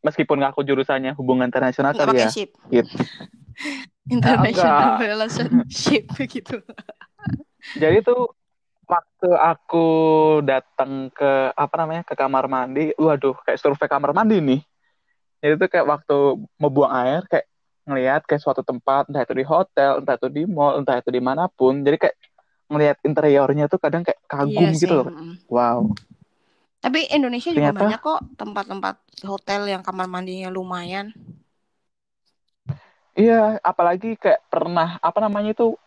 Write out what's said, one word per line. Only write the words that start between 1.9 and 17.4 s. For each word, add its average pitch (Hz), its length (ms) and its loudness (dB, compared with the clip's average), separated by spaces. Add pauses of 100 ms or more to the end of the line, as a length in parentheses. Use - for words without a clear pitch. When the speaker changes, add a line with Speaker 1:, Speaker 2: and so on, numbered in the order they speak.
Speaker 2:
Nggak 143 120 0
Speaker 1:
kali 135 80 2
Speaker 2:
pakai 120 120 4
Speaker 1:
ya. 110 40 0
Speaker 2:
ship. 202 200 -8 (200)
Speaker 1:
Gitu. 120 240 0 (600)
Speaker 2:
<laughs> 269 580 -10
International 180 840 4
Speaker 1:
Nggak. - 0 -
Speaker 2:
relationship 233 1040 0 (160)
<laughs> 269 140 -6
gitu. 262 220 -10 (1200)
Speaker 1:
Jadi 175 260 4
tuh 247 300 0 (560)
waktu 175 400 -2
aku 165 560 2 (580)
datang 135 720 -2
ke, 135 400 0
apa - 260 -2
namanya, 165 240 -4
ke - 140 -8
kamar 139 320 0
mandi, 135 480 -2
waduh, 143 360 2 (120)
kayak 131 160 -2
survei 143 260 0
kamar 143 240 0
mandi 214 300 2
nih. 135 180 2 (840)
Jadi 151 160 4
tuh 185 120 0
kayak 160 180 2
waktu 147 280 0 (440)
mau 147 100 0
buang 135 220 2
air, 131 380 -2
kayak - 160 -2 (420)